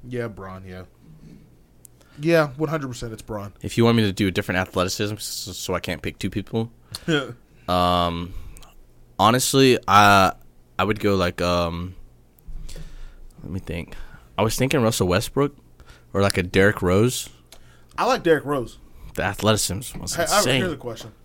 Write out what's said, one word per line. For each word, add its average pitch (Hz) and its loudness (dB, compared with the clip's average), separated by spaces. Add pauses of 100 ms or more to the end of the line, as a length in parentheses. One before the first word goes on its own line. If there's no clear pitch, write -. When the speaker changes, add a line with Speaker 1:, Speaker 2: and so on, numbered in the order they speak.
Speaker 1:
Yeah, 120 -6
Bron, 95 -14
yeah. 92 -14 (1400)
Yeah, 156 2
one 156 -2
hundred 147 -4
percent 117 -10
it's 107 -14
Bron. 101 -10
Speaker 2:
If - -6
you 117 6
want 117 6
me 113 4
to 101 2
do 98 2
a 95 2
different 95 -2
athleticism, 92 -2
so, - -10
so - -6
I 85 0
can't 85 -8
pick - -8
two 101 -4
people, 113 -6 (340)
Speaker 1:
<laughs> 135 -4
Speaker 2:
um, 87 0 (840)
honestly, 127 6 (100)
I, 101 8 (460)
I 92 2
would 101 -2
go, 101 2
like, 90 0
um, 87 -2 (1500)
let - -12
me 92 -6
think. 85 -10 (420)
I - 2
was 110 0
thinking 135 2
Russell 110 2
Westbrook 113 0 (580)
or, 98 0
like, 98 2
a 92 0
Derrick 98 4
Rose. 101 2 (680)
Speaker 1:
I 175 0
like 226 0
Derrick 156 4
Rose. 135 -4 (380)
Speaker 2:
The - -2
athleticism 101 -2
was - -8
Speaker 1:
Hey, 170 -2
I, 180 2
Speaker 2:
insane. 139 2
Speaker 1:
here's 180 -2
a 139 -10
question. 117 -14 (140)